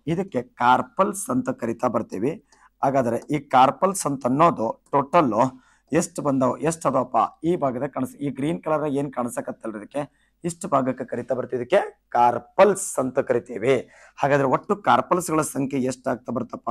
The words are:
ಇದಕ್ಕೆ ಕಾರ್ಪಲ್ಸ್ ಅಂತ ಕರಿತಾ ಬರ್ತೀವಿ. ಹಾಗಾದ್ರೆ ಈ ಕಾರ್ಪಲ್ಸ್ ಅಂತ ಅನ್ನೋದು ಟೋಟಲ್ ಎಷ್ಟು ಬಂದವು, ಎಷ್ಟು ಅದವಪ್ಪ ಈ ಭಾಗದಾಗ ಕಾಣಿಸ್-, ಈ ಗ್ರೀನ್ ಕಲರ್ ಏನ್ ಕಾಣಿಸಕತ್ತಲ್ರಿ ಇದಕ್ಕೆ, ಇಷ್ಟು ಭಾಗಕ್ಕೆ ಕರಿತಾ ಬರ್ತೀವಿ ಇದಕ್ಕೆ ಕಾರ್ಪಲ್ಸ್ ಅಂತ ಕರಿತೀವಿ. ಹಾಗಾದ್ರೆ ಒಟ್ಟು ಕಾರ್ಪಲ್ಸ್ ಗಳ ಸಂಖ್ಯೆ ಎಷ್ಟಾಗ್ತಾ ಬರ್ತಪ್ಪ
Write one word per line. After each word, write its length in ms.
ಇದಕ್ಕೆ 300
ಕಾರ್ಪಲ್ಸ್ 640
ಅಂತ 140
ಕರಿತಾ 340
ಬರ್ತೀವಿ. 360
ಹಾಗಾದ್ರೆ 340
ಈ 60
ಕಾರ್ಪಲ್ಸ್ 540
ಅಂತ 220
ಅನ್ನೋದು 360
ಟೋಟಲ್ 400
ಎಷ್ಟು 260
ಬಂದವು, 280
ಎಷ್ಟು 200
ಅದವಪ್ಪ 300
ಈ 40
ಭಾಗದಾಗ 320
ಕಾಣಿಸ್-, 300
ಈ 120
ಗ್ರೀನ್ 280
ಕಲರ್ 200
ಏನ್ 160
ಕಾಣಿಸಕತ್ತಲ್ರಿ 640
ಇದಕ್ಕೆ, 220
ಇಷ್ಟು 260
ಭಾಗಕ್ಕೆ 380
ಕರಿತಾ 260
ಬರ್ತೀವಿ 220
ಇದಕ್ಕೆ 200
ಕಾರ್ಪಲ್ಸ್ 680
ಅಂತ 160
ಕರಿತೀವಿ. 440
ಹಾಗಾದ್ರೆ 360
ಒಟ್ಟು 200
ಕಾರ್ಪಲ್ಸ್ 440
ಗಳ 100
ಸಂಖ್ಯೆ 240
ಎಷ್ಟಾಗ್ತಾ 460
ಬರ್ತಪ್ಪ 340